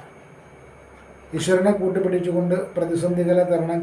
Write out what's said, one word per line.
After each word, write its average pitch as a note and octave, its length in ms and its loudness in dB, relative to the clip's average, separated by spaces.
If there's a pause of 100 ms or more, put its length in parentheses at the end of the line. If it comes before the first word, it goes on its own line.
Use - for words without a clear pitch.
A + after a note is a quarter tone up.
(1400)
ഈശ്വരനെ F#3 440 2
കൂട്ടുപിടിച്ചുകൊണ്ട് F3+ 760 0 (200)
പ്രതിസന്ധികളെ F3 760 0
തരണം E3+ 300 0